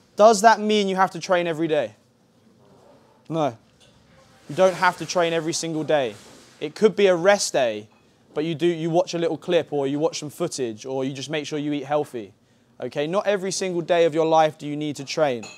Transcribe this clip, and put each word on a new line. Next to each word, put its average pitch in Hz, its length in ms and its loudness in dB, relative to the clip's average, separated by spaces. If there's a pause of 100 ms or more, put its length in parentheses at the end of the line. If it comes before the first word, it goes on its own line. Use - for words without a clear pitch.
(160)
Does 208 260 6
that 226 180 6
mean 214 280 2
you 190 80 -2
have 185 160 2
to 170 80 -10
train 175 260 0
every 165 220 -2
day? 139 260 -2 (1400)
No. 147 260 -2 (960)
You 147 60 -10
don't 185 200 4
have 180 220 2
to 165 80 -8
train 170 280 0
every 165 200 -2
single 160 300 -4
day. 135 320 0 (440)
It 151 140 -8
could 202 220 2
be 202 120 4
a 185 80 4
rest 196 380 2
day, 110 340 0 (480)
but 160 100 -2
you 165 80 -2
do, 160 140 0
you 165 240 -2
watch 175 240 0
a - 20 -2
little 160 200 -2
clip 160 360 -2
or 139 140 -2
you 143 100 -4
watch 160 220 -2
some 143 100 -10
footage 131 560 -6
or 135 180 -6
you 135 100 -6
just 131 180 -10
make 151 160 -6
sure 156 100 -6
you 147 160 -4
eat 139 120 -6
healthy. 139 460 -4 (480)
Okay, 143 280 -6
not 196 180 -2
every 196 260 -2
single 180 300 -4
day 170 240 2
of 151 80 2
your 160 120 2
life 160 340 2
do 147 80 -10
you 147 100 -6
need 151 200 -6
to 139 80 -10
train. 131 380 -2 (140)